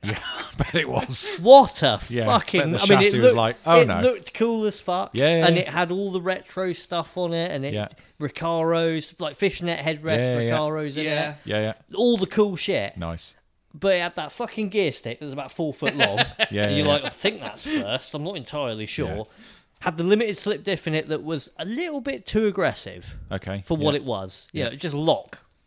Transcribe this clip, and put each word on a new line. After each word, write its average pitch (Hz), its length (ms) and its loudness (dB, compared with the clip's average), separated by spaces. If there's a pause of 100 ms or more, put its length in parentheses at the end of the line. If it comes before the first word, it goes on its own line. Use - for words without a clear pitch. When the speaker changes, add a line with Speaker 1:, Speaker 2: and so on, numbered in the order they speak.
Speaker 1:
Yeah, 104 140 -4 (200)
<laughs> - 0 - (220)
I - 40 0
bet - 120 -4
it 151 140 0
was. - 380 -2 (120)
Speaker 2:
What 240 440 10
a 117 160 4 (100)
Speaker 1:
Yeah, 117 160 0
Speaker 2:
fucking, 151 460 2
Speaker 1:
bet - 0 -
the 170 80 0
Speaker 2:
I 202 80 2
mean, 196 120 10
it 190 60 8
Speaker 1:
chassis 202 120 4
was 117 80 4
Speaker 2:
looked, - 120 10
Speaker 1:
like, 117 280 2
"Oh, 165 160 10
Speaker 2:
it 160 60 6
Speaker 1:
no." 90 140 2
Speaker 2:
looked - 320 0
cool 226 320 0
as 208 140 -4
fuck, 185 340 -4
Speaker 1:
Yeah, 151 260 4
yeah, 165 80 4
Speaker 2:
and 170 80 6
Speaker 1:
yeah. 180 80 2
Speaker 2:
it - 60 -6
had 170 220 -2
all 196 200 -4
the 185 100 -4
retro 185 520 -4
stuff - 440 -6
on 175 160 -2
it, 165 180 -2
and 143 140 -6
it, 143 80 -4
Speaker 1:
Yeah. 104 140 -4 (320)
Speaker 2:
Recaros, 165 1000 -2
like, 151 160 -8
fishnet 170 440 -2
headrest 151 400 -2
Speaker 1:
Yeah, 123 200 0
yeah, - 20 -
yeah. 117 160 0
Speaker 2:
Recaros 151 400 -4
in 151 80 -4
Speaker 3:
Yeah. 147 260 -2
Speaker 2:
it. 147 40 -14 (100)
Speaker 1:
Yeah, 104 160 -2
yeah. 110 120 -2 (220)
Speaker 2:
All 233 220 2
the 185 100 0
cool 208 280 2
shit. 127 420 -4
Speaker 1:
Nice. 82 380 -10 (380)
Speaker 2:
But 190 220 0
it 175 60 -2
had 175 140 -4
that 151 160 -8
fucking 220 380 -6
gear 185 220 0
stick - 280 -10
that 151 60 -12
was 139 80 -10
about 135 180 -10
four 160 220 -4
foot 135 220 -4
long. 208 240 2 (160)
Speaker 1:
<laughs> - 160 -2
Yeah, 101 140 0
Speaker 2:
And 101 120 0
you're 147 80 2
Speaker 1:
yeah, 147 60 4
Speaker 2:
like, 143 120 2
Speaker 1:
yeah. 131 40 -8
Speaker 2:
"I - 40 -6
think 208 300 -4
that's 104 220 -12
first. 226 500 -4
I'm 147 100 -8
not 190 140 -8
entirely 123 480 -6
sure." 90 240 -4
Speaker 1:
Yeah. 101 140 -8 (580)
Speaker 2:
Had 175 160 -4
the 170 60 -2
limited 208 340 2
slip 202 260 -4
diff 190 240 -4
in 160 60 -2
it 156 140 -2
that 151 160 -4
was 151 340 -6
a 160 80 -10
little 285 360 -6
bit 247 240 -8
too 214 220 2
aggressive 127 680 -4 (160)
Speaker 1:
Okay, 98 340 -8
Speaker 2:
for 165 120 -2
what 151 160 2
Speaker 1:
yeah. 147 80 -2
Speaker 2:
it 143 40 -16
was. 98 460 -8
Speaker 1:
Yeah. 156 140 -4
Speaker 2:
You 117 40 -4
know, - 40 -8
it 139 60 -14
just 151 140 -6
lock 147 500 0 (240)